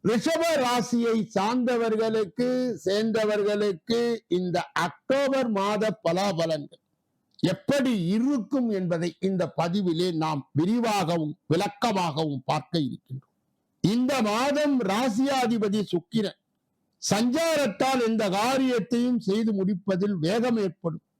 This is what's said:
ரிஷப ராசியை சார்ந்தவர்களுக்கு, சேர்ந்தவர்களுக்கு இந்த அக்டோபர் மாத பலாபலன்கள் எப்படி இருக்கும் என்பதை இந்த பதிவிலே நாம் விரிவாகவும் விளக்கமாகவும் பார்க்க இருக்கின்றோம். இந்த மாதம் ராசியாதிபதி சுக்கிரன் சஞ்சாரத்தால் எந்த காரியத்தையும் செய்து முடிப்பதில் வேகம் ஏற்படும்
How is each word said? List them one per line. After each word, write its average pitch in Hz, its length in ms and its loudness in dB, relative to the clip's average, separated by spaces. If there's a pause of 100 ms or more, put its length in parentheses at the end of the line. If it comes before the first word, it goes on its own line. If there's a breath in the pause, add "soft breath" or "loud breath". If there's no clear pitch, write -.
ரிஷப 311 400 2 (120)
ராசியை 240 600 0 (120)
சார்ந்தவர்களுக்கு, 226 1160 0 (340)
சேர்ந்தவர்களுக்கு 208 1160 0 (300)
இந்த 180 300 0 (200)
அக்டோபர் 262 720 0
மாத 208 400 0 (100)
பலாபலன்கள் 165 800 -2 (580)
எப்படி 254 540 0 (160)
இருக்கும் 240 640 0
என்பதை 175 400 -2 (100)
இந்த 185 220 0 (120)
பதிவிலே 175 600 0
நாம் 156 240 -2 (120)
விரிவாகவும் 175 800 0 (120)
விளக்கமாகவும் 165 1000 0
பார்க்க 151 320 -2
இருக்கின்றோம். - 560 -6 (500)
இந்த 247 280 2 (100)
மாதம் 277 600 2
ராசியாதிபதி 226 1000 0
சுக்கிரன் 180 540 -4 (640)
சஞ்சாரத்தால் 262 1000 0
எந்த 226 260 0
காரியத்தையும் 240 920 0
செய்து 214 320 0
முடிப்பதில் 190 680 0
வேகம் 220 420 0
ஏற்படும் 170 440 -6 (160)